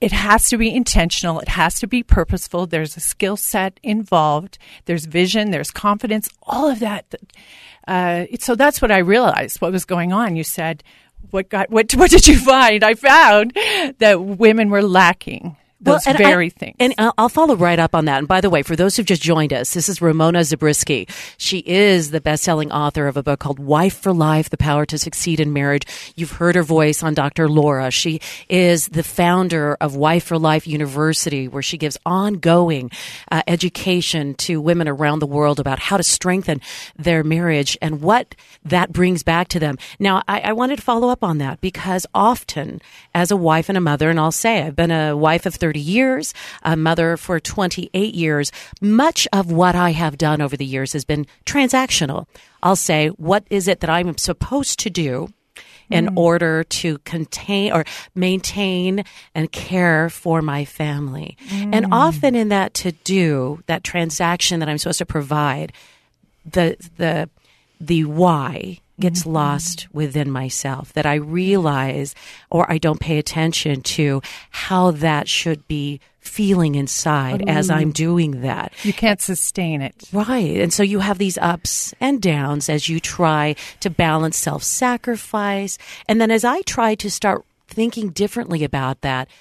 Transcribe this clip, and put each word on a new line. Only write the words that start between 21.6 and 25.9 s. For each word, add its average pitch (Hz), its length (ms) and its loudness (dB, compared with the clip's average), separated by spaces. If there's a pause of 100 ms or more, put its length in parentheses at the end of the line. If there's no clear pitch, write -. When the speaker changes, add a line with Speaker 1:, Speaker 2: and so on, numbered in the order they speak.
Speaker 2:
is 180 460 4
the 156 100 -2
best-selling 151 520 0
author 147 340 0
of 139 100 -4
a 143 60 -2
book 139 160 -2
called 143 220 -6
Wife 151 360 2
for 196 160 0
Life, 156 380 2
The 151 60 -4
Power 147 300 2
to 151 120 -6
Succeed 165 400 -4
in 147 140 0
Marriage. 143 340 0 (300)